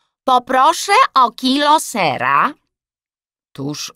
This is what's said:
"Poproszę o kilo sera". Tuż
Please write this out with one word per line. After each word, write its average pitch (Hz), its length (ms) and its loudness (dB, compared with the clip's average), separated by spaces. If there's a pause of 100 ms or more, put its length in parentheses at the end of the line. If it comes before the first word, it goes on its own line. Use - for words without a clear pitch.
(240)
"Poproszę 262 680 0 (200)
o 247 180 2
kilo 294 480 0
sera". 147 760 -2 (1000)
Tuż 143 400 -10